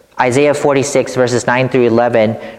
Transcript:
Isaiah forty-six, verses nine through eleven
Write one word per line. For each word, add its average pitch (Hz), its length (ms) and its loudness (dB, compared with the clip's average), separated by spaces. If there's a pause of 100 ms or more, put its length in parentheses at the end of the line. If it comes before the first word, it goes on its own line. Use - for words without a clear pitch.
(180)
Isaiah 135 360 2
forty-six, 135 640 -2
verses 123 320 0
nine 127 200 0
through 127 200 2
eleven 113 500 2 (220)